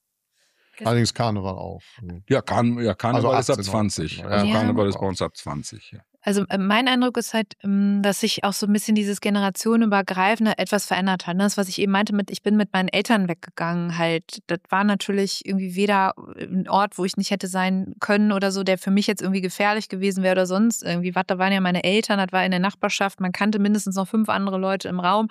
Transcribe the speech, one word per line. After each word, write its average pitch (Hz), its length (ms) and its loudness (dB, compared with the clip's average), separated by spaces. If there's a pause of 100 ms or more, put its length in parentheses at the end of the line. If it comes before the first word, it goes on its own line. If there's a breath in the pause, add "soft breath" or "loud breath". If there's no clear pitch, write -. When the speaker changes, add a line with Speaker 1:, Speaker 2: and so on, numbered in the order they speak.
(760)
Speaker 1:
Das 113 100 -10
Speaker 2:
Allerdings 117 280 2
Karneval 101 400 -2
auch. 90 280 -12 (200)
Also 87 260 -12
Speaker 3:
Ja, 131 140 2
Karn-, 120 360 0
ja, 113 160 0
Karneval 117 420 0
Speaker 2:
Also 113 40 2
Speaker 3:
ist 113 100 0
ab 127 80 2
Speaker 2:
achtzehn 98 140 -6
Speaker 3:
zwanzig. 95 480 -2
Speaker 2:
auch. 92 80 -12
Speaker 3:
Also 101 180 2
Speaker 2:
Ja. 107 60 0
Speaker 3:
Karneval 110 320 2
Speaker 1:
Ja. 101 60 2
Speaker 3:
ist 98 100 -6
bei 98 60 -2
uns 95 160 -4
ab 82 140 -6
zwanzig, - 560 -12
ja. 107 80 -18 (220)
Speaker 1:
Also, 202 280 0
äh, 196 80 -2
mein 208 280 2
Eindruck 247 300 2
ist 233 160 -4
halt, 220 220 -2 (100)
ähm, 202 380 2
dass 202 180 0
sich - 240 -2
auch 202 80 0
so 208 140 -4
ein 202 80 4
bisschen 214 200 0
dieses 202 280 0
Generationenübergreifende 202 1400 2
etwas 196 260 0
verändert 185 420 -2
hat. 180 120 -2
Ne? 196 60 4
Das, 202 120 0
was 190 140 -2
ich - 100 -6
eben 196 120 2
meinte 208 220 2
mit, 202 160 -2
ich - 120 -10
bin 208 160 4
mit 208 160 0
meinen 185 140 0
Eltern 190 380 2
weggegangen 170 720 -4
halt. 165 500 -2
Das 170 120 -2 (100)
war 190 160 2
natürlich 196 640 -2
irgendwie 190 300 -4
weder 196 360 2 (260)
ein - 300 -4
Ort, 202 300 0
wo 180 80 0
ich 190 100 -6
nicht 196 140 -2
hätte 190 180 -4
sein 185 520 -2
können 214 320 2
oder 196 200 0
so, 196 120 -4
der 190 120 2
für 196 140 -4
mich 202 160 4
jetzt 202 160 -2
irgendwie 190 180 -2
gefährlich 208 480 -2
gewesen 190 340 -2
wäre 185 100 4
oder 185 120 2
sonst 202 380 0
irgendwie 175 320 -2
was. 185 120 0
Da 185 120 -2
waren 190 160 2
ja 190 80 2
meine 180 220 0
Eltern, 202 340 2
das 190 140 -2
war 185 120 4
in 190 60 2
der 180 100 2
Nachbarschaft, 196 600 -2
man 180 120 -2
kannte 208 260 2
mindestens 202 380 2
noch 190 100 0
fünf 220 220 0
andere 196 300 0
Leute 190 300 -2
im 180 120 -4
Raum. 202 300 2